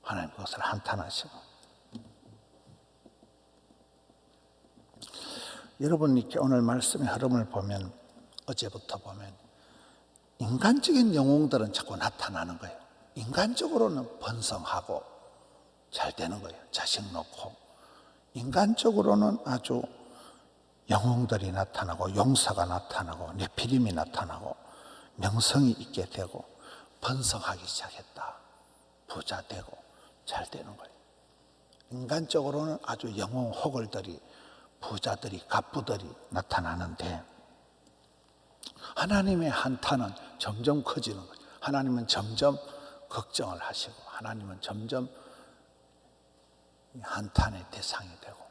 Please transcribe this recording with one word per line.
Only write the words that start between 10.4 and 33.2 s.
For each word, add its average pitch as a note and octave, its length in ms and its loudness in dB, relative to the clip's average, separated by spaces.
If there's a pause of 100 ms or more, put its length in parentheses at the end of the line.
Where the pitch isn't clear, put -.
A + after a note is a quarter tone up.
영웅들은 C3+ 580 6
자꾸 - 220 -4
나타나는 - 640 -4
거예요. - 200 -12 (360)
인간적으로는 F#3 1040 2
번성하고 G#2+ 840 -4 (840)
잘 - 220 -2
되는 - 300 -6
거예요. E2+ 200 -12 (100)
자식 - 400 -2
놓고. - 440 -10 (800)
인간적으로는 G#3 1120 4
아주 B2+ 360 -2 (1080)
영웅들이 A2 640 2
나타나고, F#2 640 -2
용사가 G#2+ 500 6
나타나고, F2 680 -4
네피림이 A2 600 2
나타나고, - 640 -4 (600)
명성이 A#2 560 4
있게 - 340 -4
되고, - 400 -8 (560)
번성하기 A#2 640 -2
시작했다. - 720 -8 (680)
부자 - 360 -6
되고 - 280 -10 (540)
잘 - 240 -6
되는 - 260 -12
거예요. - 180 -20 (1000)
인간적으로는 D3 920 -2
아주 - 340 -6
영웅 A#2+ 340 -2